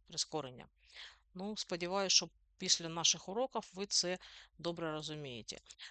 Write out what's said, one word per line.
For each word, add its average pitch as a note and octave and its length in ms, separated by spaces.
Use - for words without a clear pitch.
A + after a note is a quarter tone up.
прискорення. D3 580
Ну, G3+ 220
сподіваюсь, F#3 560
що E3+ 160
після F3+ 300
наших E3 400
уроків A3+ 460
ви G3 120
це F3+ 320
добре E3 340
розумієте. D3+ 680